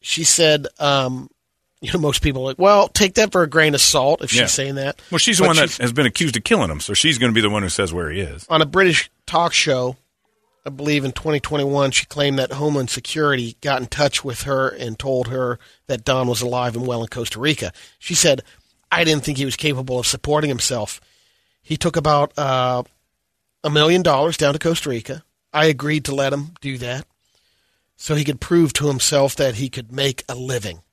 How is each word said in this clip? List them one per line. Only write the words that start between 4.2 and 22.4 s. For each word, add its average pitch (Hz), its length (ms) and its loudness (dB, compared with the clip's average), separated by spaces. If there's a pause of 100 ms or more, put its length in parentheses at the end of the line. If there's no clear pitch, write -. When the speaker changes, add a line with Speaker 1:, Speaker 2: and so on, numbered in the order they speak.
Speaker 1:
if 131 80 -4
she's 123 80 2
Speaker 2:
Yeah. 123 80 4
Speaker 1:
saying 139 280 -2
that. 139 240 -6 (120)
Speaker 2:
Well, 170 80 0
she's 214 180 2
the 185 60 4
Speaker 1:
But 185 40 6
Speaker 2:
one 160 100 4
that 139 120 4
Speaker 1:
she's - 100 -10
Speaker 2:
has 123 140 -2
been 139 120 2
accused 120 320 0
of 107 60 -6
killing 156 260 2
him, 73 100 -6
so - 140 -6
she's 151 240 2
gonna 117 160 2
be 113 80 4
the 104 80 2
one 104 140 0
who 90 60 -2
says 82 240 -2
where 85 160 -4
he 87 120 -4
is. 71 280 -10
Speaker 1:
On 160 120 2
a 156 40 4
British 170 440 2 (160)
talk 170 280 0
show, 127 440 0 (680)
I 143 40 -8
believe 143 360 0
in 131 60 -2
twenty 151 280 -2
twenty-one, 139 520 0
she - 140 0
claimed 143 340 0
that 131 140 -2
Homeland 143 360 -2
Security 131 720 -2
got 135 200 0
in 120 60 -8
touch - 360 0
with 123 200 -8
her 131 260 0
and 113 280 -8
told 127 300 -2
her 123 320 -4 (280)
that 123 180 -4
Don 131 220 2
was 117 140 -2
alive 123 340 -2
and 123 120 -4
well 117 140 -2
in 113 60 -6
Costa 117 320 -8
Rica. 139 320 -2 (260)
She - 180 -8
said, 143 260 4 (500)
"I 170 120 2
didn't 156 220 2
think 143 120 -2
he 139 80 -2
was 127 120 -4
capable 131 420 -2
of 117 80 -2
supporting 147 420 0
himself. 117 520 -4 (600)
He - 160 -6
took 165 200 -2
about, 147 400 2
uh, 127 460 0 (800)